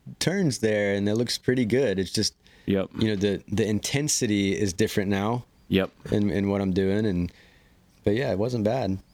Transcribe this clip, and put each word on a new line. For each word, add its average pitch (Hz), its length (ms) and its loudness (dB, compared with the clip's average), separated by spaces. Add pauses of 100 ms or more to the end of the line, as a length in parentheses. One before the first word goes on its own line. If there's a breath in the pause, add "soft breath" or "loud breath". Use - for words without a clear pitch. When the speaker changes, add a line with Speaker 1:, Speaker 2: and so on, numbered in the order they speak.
(200)
Speaker 1:
turns 165 380 0
there, 104 360 0
and 101 140 0
it 104 80 0
looks 120 200 -2
pretty 127 300 0
good." 107 320 2
It's 95 140 -4
just, - 220 -2 (320 soft breath)
Speaker 2:
Yep. 98 300 0
Speaker 1:
you 110 120 0
know, 107 80 -2
the, 98 320 0
the 104 200 0
intensity 104 880 0
is 98 140 0
different 101 380 0
now 104 340 0 (240)
Speaker 2:
Yep. 95 220 2 (220)
Speaker 1:
in, 104 180 2
in 98 180 0
what 98 120 0
I'm 98 120 0
doing. 98 320 2
And, 87 280 -2 (720 soft breath)
but 104 100 2
yeah, 131 160 -2
it 92 80 0
wasn't 117 260 -2
bad. 104 360 0 (140)